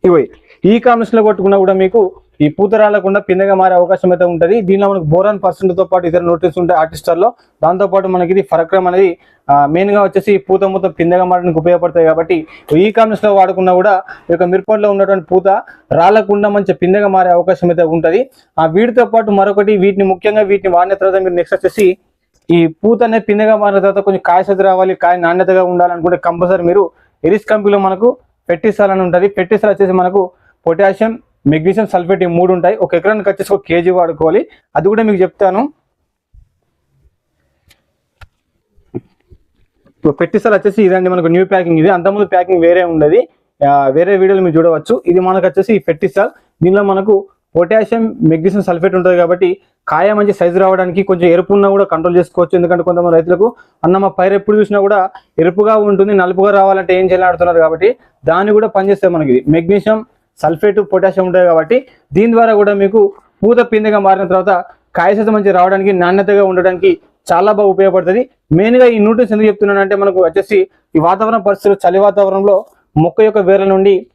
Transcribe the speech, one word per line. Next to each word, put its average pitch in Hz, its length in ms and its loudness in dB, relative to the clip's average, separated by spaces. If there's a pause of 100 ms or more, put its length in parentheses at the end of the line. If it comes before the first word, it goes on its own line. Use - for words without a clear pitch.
ఇవి 170 260 2 (360)
ఈ 220 140 2
కాంబినేషన్లో 233 440 0
కొట్టుకున్నా 196 340 0
కూడా 190 160 0
మీకు 190 260 0 (420)
ఈ 147 80 2
పూత 196 260 -2
రాలకుండా 208 440 0
పిందెగా 196 340 0
మారే 185 220 2
అవకాశం 180 360 0
అయితే 180 140 0
ఉంటది. 175 360 0
దీనిలో 196 280 0
మనకు 196 140 -4
బోరాన్ 185 400 0
పర్సెంట్తో 185 400 -2
పాటు 180 240 -2
ఇతర 170 140 -2
న్యూట్రియన్స్ 170 360 -2
ఉంటాయి 175 220 0
ఆర్టిస్టార్లో. 165 540 -2 (300)
దాంతోపాటు 190 440 -2
మనకి 180 240 -2
ఇది 190 100 0
పరక్రమ్ 175 460 -2
అనేది, 180 300 2 (320)
ఆ, 143 160 4
మెయిన్గా 196 380 0
వచ్చేసి 196 340 0
పూత 190 260 -2
మొత్తం 190 280 -2
పిందెగా 175 320 0
మారడానికి 180 360 -2
ఉపయోగపడతాయి. 170 460 0
కాబట్టి 160 420 -2 (300)
ఈ 202 140 2
కాంబినేషన్లో 214 440 0
వాడుకున్నా 185 380 0
కూడా 185 240 2
ఈ - 340 -8
యొక్క 170 120 0
మిరపలో 202 480 0
ఉన్నటువంటి 196 340 -2
పూత 185 220 0 (440)
రాలకుండా 202 580 0
మంచి 202 240 -2
పిందెగా 196 340 0
మారే 185 220 0
అవకాశం 175 400 0
అయితే 170 140 0
ఉంటది. 165 460 -2 (300)
ఆ, 160 60 2
వీటితో 226 400 0
పాటు 214 260 -2
మరొకటి, 202 460 0
వీటిని 196 260 0
ముఖ్యంగా 208 380 -2
వీటిని 190 340 0
వాడిన 180 180 2
తర్వాత 190 280 0
మీరు 185 120 -2
నెక్స్ట్ 175 220 -2
వచ్చేసి 185 420 -2 (540)
ఈ 170 160 2
పూత 226 360 -2
అనేది 220 220 -2
పిందెగా 214 300 0
మారిన 208 240 0
తర్వాత 196 200 0
కొంచెం 196 260 -2
కాయ 180 180 2
సైజు 190 180 -2
రావాలి, 190 340 0
కాయ 180 220 0
నాణ్యతగా 180 460 0
ఉండాలనుకుంటే 175 540 0
కంపల్సరీ 175 460 -2
మీరు 180 280 0 (320)
ఎరిస్ 202 220 0
కంపెనీలో 202 340 0
మనకు 196 380 -2 (300)
ఫెర్టిసైడ్ 196 440 -2
అని 190 100 0
ఉంటది. 180 260 0
ఫెర్టిసైడ్ 196 460 -2
వచ్చేసి 190 180 0
మనకు 185 400 0 (360)
పొటాషియం, 196 520 -2 (280)
మెగ్నీషియం, 170 400 0
సల్ఫేట్ 180 360 -2
ఈ - 20 -2
మూడు 175 280 0
ఉంటాయి. 180 220 0
ఒక 190 200 -4
ఎకరానికి 196 340 -2
వచ్చేసి 196 240 -4
ఒక 196 140 -4
కేజీ 175 220 0
వాడుకోవాలి, 170 580 -2 (280)
అది 156 120 -2
కూడా 220 160 0
మీకు 208 180 0
చెప్తాను. 185 400 -2 (4000)
ఇప్పుడు - 180 -6
ఫెర్టిసైడ్ 202 420 -4
వచ్చేసి 202 280 -2
ఇదండి, 185 260 0
మనకు 180 180 -2
న్యూ 175 180 0
ప్యాకింగ్ 175 340 -2
ఇది, 160 100 2
అంతకుముందు 196 380 -2
ప్యాకింగ్ 180 340 0
వేరే 175 220 2
ఉండేది, 165 440 0 (400)
ఆ, 143 200 2
వేరే 175 300 0
వీడియోలు 190 240 2
మీరు 170 160 0
చూడవచ్చు. 165 500 0
ఇది 175 120 2
మనకు 185 260 -2
వచ్చేసి 185 280 -2
ఈ 185 60 2
ఫెర్టిసైడ్, 196 520 -4 (320)
దీనిలో 190 200 2
మనకు 196 440 0 (280)
పొటాషియం, 220 640 -2
మెగ్నీషియం 165 420 0
సల్ఫేట్ 175 320 -2
ఉంటది. 180 220 2
కాబట్టి 180 400 0 (300)
కాయ 180 260 0
మంచి 208 200 0
సైజు 175 260 -2
రావడానికి 190 440 0
కొంచెం 180 260 0
ఎరుపు 175 240 0
ఉన్నా 202 160 2
కూడా 196 140 0
కంట్రోల్ 175 340 -2
చేసుకోవచ్చు. 175 380 -2
ఎందుకంటే 175 280 0
కొంతమంది 175 320 0
రైతులకు, 175 400 0 (280)
"అన్న, 180 140 2
మా 196 100 0
పైరు 190 260 -2
ఎప్పుడు 202 240 0
చూసినా 208 220 0
కూడా 196 300 0 (300)
ఎరుపుగా 196 360 2
ఉంటుంది, 202 380 0
నలుపుగా 190 380 0
రావాలంటే 190 480 2
ఏం 190 60 0
చేయాలని?" 185 220 0
అడుగుతున్నారు. 175 320 0
కాబట్టి 165 360 2 (300)
దాన్ని 190 280 0
కూడా 214 140 2
పనిచేస్తే 196 400 0
మనకి 160 240 0
ఇది 127 200 2
మెగ్నీషియం, 196 540 0 (340)
సల్ఫేట్, 180 400 0
పొటాషియం 190 460 0
ఉంటాయి. 180 200 2
కాబట్టి 170 400 0 (280)
దీని 220 180 2
ద్వారా 226 220 2
కూడా 208 200 2
మీకు 202 400 0 (300)
పూత 233 160 2
పిందెగా 214 400 0
మారిన 190 280 0
తర్వాత 185 380 -2 (300)
కాయ 185 200 0
సైజు 220 160 -2
మంచి 202 200 0
రావడానికి, 190 420 0
నాణ్యతగా 190 500 0
ఉండడానికి 185 560 0 (340)
చాలా 240 180 2
బాగా 208 180 2
ఉపయోగపడుతుంది. 190 600 0 (220)
మెయిన్గా 226 340 4
ఈ 233 140 2
న్యూట్రియన్స్ 220 340 0
ఎందుకు 214 140 2
చెప్తున్నానంటే 202 480 0
మనకు 196 280 0
వచ్చేసి 190 440 0 (280)
ఈ 160 40 2
వాతావరణ 196 380 0
పరిస్థితులు, 196 520 0
చలి 185 100 0
వాతావరణంలో 196 640 0 (320)
మొక్క 165 240 0
యొక్క 214 160 2
వేర్ల 196 280 2
నుండి 190 500 0